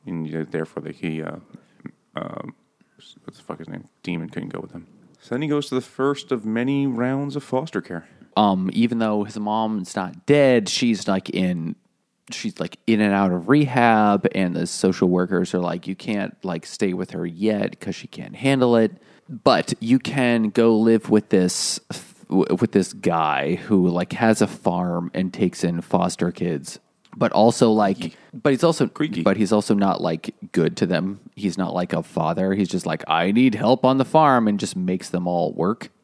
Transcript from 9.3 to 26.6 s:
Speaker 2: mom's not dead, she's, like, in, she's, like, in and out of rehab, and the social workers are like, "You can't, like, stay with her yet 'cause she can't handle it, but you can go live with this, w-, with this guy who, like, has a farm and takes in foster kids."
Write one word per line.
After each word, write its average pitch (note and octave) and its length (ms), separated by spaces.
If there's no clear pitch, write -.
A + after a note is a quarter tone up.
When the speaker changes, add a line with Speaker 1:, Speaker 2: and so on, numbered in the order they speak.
Speaker 2:
mom's G#2+ 560
not F2+ 300
dead, C3 440
she's, A2+ 380
like, F#2+ 220
in, F2+ 460
she's, - 280
like, - 180
in A2 140
and G2+ 120
out G2 180
of F2+ 180
rehab, A#2 840
and F2+ 220
the E2 120
social F#2 420
workers F2+ 440
are F2+ 60
like, F2 280
"You F#2 80
can't, G2+ 380
like, - 200
stay F#2+ 280
with F2+ 180
her F2+ 140
yet G2+ 540
'cause - 160
she - 120
can't - 280
handle B2+ 400
it, A2 160
but G#2+ 360
you A#2+ 200
can A#2+ 500
go A2+ 280
live A2 320
with G#2+ 200
this, - 500
w-, F2+ 160
with A2+ 140
this F#2+ 200
guy D#2+ 600
who, F#2 320
like, F2 260
has A2+ 280
a G#2 60
farm F2 680
and F#2 200
takes F#2 300
in F2 180
foster F2 500
kids." D#2+ 480